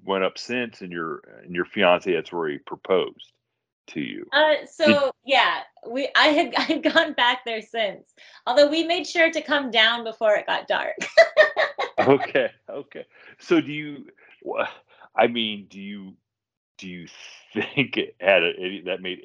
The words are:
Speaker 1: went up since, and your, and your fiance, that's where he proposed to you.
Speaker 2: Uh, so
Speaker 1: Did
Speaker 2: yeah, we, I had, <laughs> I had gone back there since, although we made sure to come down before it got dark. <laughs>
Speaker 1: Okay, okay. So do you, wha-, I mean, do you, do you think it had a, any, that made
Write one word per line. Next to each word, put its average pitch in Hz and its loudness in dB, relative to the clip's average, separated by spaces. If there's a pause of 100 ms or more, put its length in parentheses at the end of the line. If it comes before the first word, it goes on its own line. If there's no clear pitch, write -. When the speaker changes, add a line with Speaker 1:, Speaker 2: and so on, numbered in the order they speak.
Speaker 1:
went 95 0
up - -2
since, 120 -8
and 90 -12
your, 80 -8 (220)
and 87 -16
your 87 0
fiance, 90 2
that's 80 -2
where 82 -4
he 71 -6
proposed - -4 (560)
to - -8
you. 52 -10
Speaker 2:
Uh, 302 2 (180)
so 320 0
Speaker 1:
Did 285 2 (140)
Speaker 2:
yeah, 214 2 (320)
we, 269 -4
I 262 4
had, 294 2
<laughs> - -2
I 285 0
had 294 -2
gone 320 2
back 254 0
there 226 -6
since, 214 -6 (320)
although 285 6
we 330 0
made 349 -2
sure 330 2
to 311 -4
come 277 -2
down 226 2
before 220 2
it - -4
got - -4
dark. - -2
<laughs> - 2
Speaker 1:
Okay, 131 2 (200)
okay. 143 -14 (360)
So 165 2
do 139 -10
you, 147 -12 (380)
wha-, 107 -4 (480)
I 110 4
mean, 107 -4
do 95 -18
you, 98 -14 (640)
do 95 -14
you 87 -14 (440)
think 110 -2
it - -4
had 90 6
a, 85 0
any, 92 -8
that 92 -6
made 90 -8